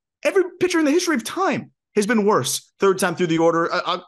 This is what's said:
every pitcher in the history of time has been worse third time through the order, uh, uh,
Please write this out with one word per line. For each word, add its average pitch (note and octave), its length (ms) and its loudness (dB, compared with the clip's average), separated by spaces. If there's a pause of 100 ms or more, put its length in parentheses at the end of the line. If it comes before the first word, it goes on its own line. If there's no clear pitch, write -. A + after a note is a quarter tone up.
(240)
every F4+ 200 2 (180)
pitcher F4 180 0
in D#4 60 2
the C4+ 60 2
history E4+ 260 0
of A3+ 80 -6
time D#4 460 -4 (260)
has G#3 100 0
been A3 180 2
worse E3+ 540 0
third G3 180 2
time F#3 160 0
through F3 140 -2
the D#3+ 120 0
order, E3 300 2
uh, F3 160 -2
uh, F3+ 220 -4